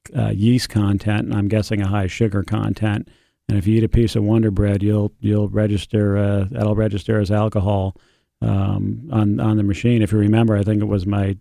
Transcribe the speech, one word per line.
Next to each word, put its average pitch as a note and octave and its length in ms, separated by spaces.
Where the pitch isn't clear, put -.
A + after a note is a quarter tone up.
uh, A2 120
yeast A2 400
content, G#2 560
and G#2 100
I'm G2+ 140
guessing G#2+ 340
a G2 60
high G2 180
sugar G2+ 380
content. G#2+ 640
And G#2 100
if F2 80
you A2 100
eat A2+ 80
a A2 40
piece A2+ 280
of G#2 80
Wonder A2 260
Bread, G2+ 320
you'll, G#2 380
you'll G#2 280
register, G#2 680
uh, G2+ 320
that'll G#2+ 240
register G#2+ 460
as F#2+ 100
alcohol, G2+ 640
um, G2+ 720
on, G#2+ 280
on G#2+ 160
the G#2+ 60
machine. A2 400
If G#2 100
you G#2+ 60
remember, G#2+ 380
I G2+ 60
think G#2 200
it G#2+ 40
was G2+ 200
my G2 340